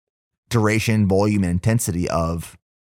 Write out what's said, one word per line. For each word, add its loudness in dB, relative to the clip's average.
duration, 2
volume, 2
and 0
intensity -2
of, -6